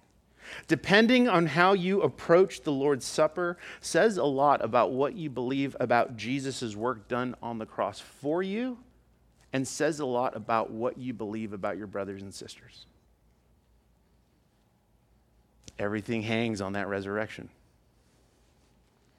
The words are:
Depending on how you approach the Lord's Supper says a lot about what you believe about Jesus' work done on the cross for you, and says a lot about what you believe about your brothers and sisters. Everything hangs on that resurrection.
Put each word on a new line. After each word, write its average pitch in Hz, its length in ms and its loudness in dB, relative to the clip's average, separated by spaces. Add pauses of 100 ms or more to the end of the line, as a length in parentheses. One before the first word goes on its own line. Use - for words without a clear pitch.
(680)
Depending 226 600 6
on 175 180 4
how 175 280 4
you 190 280 2
approach 175 600 4
the 156 100 -2
Lord's 139 340 0
Supper 175 520 0 (240)
says 196 360 2
a 120 60 2
lot 139 400 4
about 113 280 4
what 135 240 0
you 165 140 -8
believe 135 500 -2
about 120 380 2
Jesus' 123 580 -6
work 107 320 -4
done 123 360 -4
on 117 160 -8
the 110 80 -10
cross 101 320 -4
for 156 420 -4
you, 226 380 -6 (760)
and 135 140 -2
says 151 320 -2
a 147 60 -4
lot 123 300 -2
about 110 360 -2
what 113 260 -6
you 127 160 -8
believe 107 400 -8
about 98 240 -6
your 104 100 -10
brothers 98 360 -8
and 98 100 -14
sisters. - 540 -20 (3000)
Everything 107 460 -4
hangs 113 380 -2
on 98 120 -6
that 101 140 -4
resurrection. 101 640 -6 (1700)